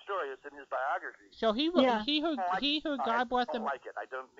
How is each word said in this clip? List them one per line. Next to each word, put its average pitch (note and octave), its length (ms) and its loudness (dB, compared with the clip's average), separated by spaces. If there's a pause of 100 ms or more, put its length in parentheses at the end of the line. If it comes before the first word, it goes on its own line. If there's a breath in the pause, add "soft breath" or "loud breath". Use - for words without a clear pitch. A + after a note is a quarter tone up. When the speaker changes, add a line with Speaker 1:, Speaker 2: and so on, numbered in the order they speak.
Speaker 1:
story. F3+ 280 -4
It's C3 120 -14
in C#3+ 120 -14
his C#3 120 -16
biography. C#3 640 -4
Speaker 2:
So A3+ 240 2
he D4+ 160 2
wrote, E4 160 6
Speaker 3:
Yeah. A3 160 2
Speaker 2:
he D4 200 2
heard, D#4+ 160 0
Speaker 1:
I F3+ 80 0
don't F3+ 80 2
like F#3+ 80 -2
Speaker 2:
he D4 200 2
heard C#4+ 160 -2
Speaker 1:
it. A#3 80 -2
Speaker 2:
God A#3 120 4
Speaker 1:
I B3+ 40 2
Speaker 2:
Bless B3 280 0
Speaker 1:
don't A#3 120 -2
Speaker 2:
Am- - 40 -2
Speaker 1:
like C#3 200 -4
it. G2 120 -10
I G#2 80 -6
don't, C3 200 -8 (100)